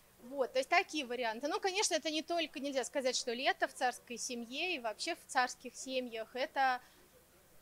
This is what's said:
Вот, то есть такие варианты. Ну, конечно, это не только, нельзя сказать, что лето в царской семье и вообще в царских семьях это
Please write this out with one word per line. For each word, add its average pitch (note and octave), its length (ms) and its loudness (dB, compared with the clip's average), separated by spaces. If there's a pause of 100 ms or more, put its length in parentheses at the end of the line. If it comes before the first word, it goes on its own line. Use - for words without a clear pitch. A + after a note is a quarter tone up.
(300)
Вот, C4 220 0
то B3+ 80 4
есть C4+ 100 -2
такие E4+ 360 2
варианты. A#3+ 420 -2
Ну, G4 120 0
конечно, F#4+ 360 2
это D#4 140 0
не D4+ 120 0
только, E4 380 -2
нельзя C4+ 240 0
сказать, B3+ 320 0
что - 180 -2
лето D4+ 340 2
в - 60 -10
царской B3 440 -2
семье B3+ 580 -4
и C4 40 -6
вообще A#3 360 -4
в - 120 -20
царских B3+ 480 0
семьях B3 600 -4
это C4 440 2 (800)